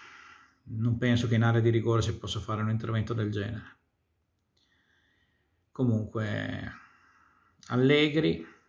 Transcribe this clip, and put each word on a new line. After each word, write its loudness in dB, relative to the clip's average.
non -2
penso 2
che 2
in 4
area 4
di 4
rigore 2
si -4
possa -8
fare -6
un -2
intervento -2
del -2
genere. -8
Comunque, -2
Allegri, 2